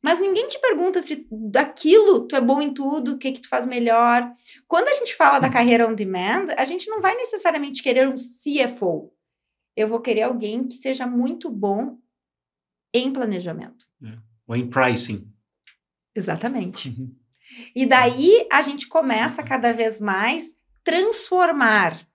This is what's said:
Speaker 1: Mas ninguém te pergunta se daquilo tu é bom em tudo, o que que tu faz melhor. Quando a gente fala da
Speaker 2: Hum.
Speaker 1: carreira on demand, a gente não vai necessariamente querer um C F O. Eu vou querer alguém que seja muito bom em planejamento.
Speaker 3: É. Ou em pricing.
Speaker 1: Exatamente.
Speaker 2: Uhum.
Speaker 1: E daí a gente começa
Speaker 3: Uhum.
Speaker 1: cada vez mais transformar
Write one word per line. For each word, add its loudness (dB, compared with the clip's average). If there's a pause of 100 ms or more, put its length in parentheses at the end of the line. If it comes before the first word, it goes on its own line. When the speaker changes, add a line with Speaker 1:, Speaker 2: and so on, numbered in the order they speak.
Speaker 1:
Mas 2
ninguém 0
te -8
pergunta 0
se -8
daquilo 4
tu -6
é 4
bom 2
em -2
tudo, -4
o -6
que -4
que -12
tu -20
faz -2
melhor. 2 (380)
Quando 2
a 2
gente -4
fala 4
da 2
Speaker 2:
Hum. 0
Speaker 1:
carreira 4
on -2
demand, -4 (120)
a 0
gente -8
não -6
vai 0
necessariamente -2
querer 2
um -4
C -4
F -2
O. -4 (640)
Eu 0
vou -4
querer 0
alguém -4
que -12
seja -6
muito -4
bom -4 (960)
em 0
planejamento. -8 (180)
Speaker 3:
É. -16 (280)
Ou -6
em -4
pricing. 0 (840)
Speaker 1:
Exatamente. -6
Speaker 2:
Uhum. -12 (600)
Speaker 1:
E 0
daí 6
a 4
gente -8
começa 0
Speaker 3:
Uhum. -12
Speaker 1:
cada 0
vez -2
mais -4 (280)
transformar 2